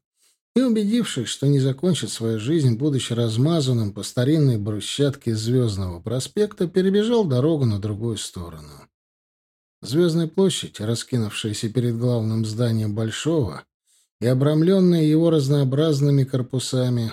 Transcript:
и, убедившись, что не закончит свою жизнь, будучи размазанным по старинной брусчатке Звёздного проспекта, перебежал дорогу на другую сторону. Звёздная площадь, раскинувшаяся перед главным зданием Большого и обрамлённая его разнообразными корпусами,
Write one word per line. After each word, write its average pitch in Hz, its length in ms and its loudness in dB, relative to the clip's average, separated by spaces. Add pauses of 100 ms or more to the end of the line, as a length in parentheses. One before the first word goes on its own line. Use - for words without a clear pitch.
(540)
и, 240 80 4
убедившись, 220 680 0
что - 200 -2
не 143 100 4
закончит 135 520 0
свою 113 280 -4
жизнь, 127 380 0
будучи 135 360 -2
размазанным 120 800 0
по 98 120 -10
старинной 135 520 2
брусчатке 110 760 -4
Звёздного 110 680 -2
проспекта, 170 680 -4
перебежал 208 560 2
дорогу 143 400 0
на 104 160 0
другую 107 380 -4
сторону. 76 680 -14 (920)
Звёздная 160 460 2
площадь, - 500 -2
раскинувшаяся 110 920 -4
перед 117 280 -2
главным 113 480 0
зданием 110 480 -2
Большого 113 720 -2 (560)
и 107 60 0
обрамлённая 160 800 4
его 160 260 4
разнообразными 143 920 2
корпусами, 123 880 -2